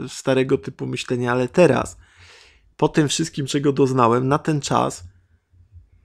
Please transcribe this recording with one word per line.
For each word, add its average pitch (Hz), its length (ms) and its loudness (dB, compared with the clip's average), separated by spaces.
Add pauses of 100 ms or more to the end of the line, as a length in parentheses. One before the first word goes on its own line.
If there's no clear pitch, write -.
starego 135 500 0
typu 135 280 -12
myślenia, 123 460 -4
ale 123 160 0
teraz, 151 480 2 (800)
po 156 120 0
tym 151 200 2
wszystkim, 147 380 -4
czego 143 260 0
doznałem, 131 560 2
na 147 100 2
ten 151 220 -2
czas, 127 440 -2 (1000)